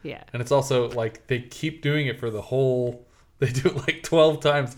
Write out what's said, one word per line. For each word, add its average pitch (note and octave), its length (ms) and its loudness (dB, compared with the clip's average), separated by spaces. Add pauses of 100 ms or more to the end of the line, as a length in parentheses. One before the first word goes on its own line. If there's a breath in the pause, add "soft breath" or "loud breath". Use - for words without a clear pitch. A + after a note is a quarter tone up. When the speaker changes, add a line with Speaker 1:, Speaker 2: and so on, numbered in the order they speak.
Speaker 1:
Yeah. C#3 220 -14 (100)
Speaker 2:
And A#2+ 80 -6
it's A#2+ 100 -2
also, C3 380 2
like, A#2 380 -6
they B2 140 -2
keep D#3 420 -8
doing D3 240 0
it B2 120 -6
for A#2 120 -4
the G#2 100 -6
whole, B2+ 640 0 (160 soft breath)
<laughs> - 180 -20
they B2 120 2
do C3+ 180 0
it, - 60 -4
like, D#3+ 280 -4
twelve D#3 380 4
times, C#3+ 360 0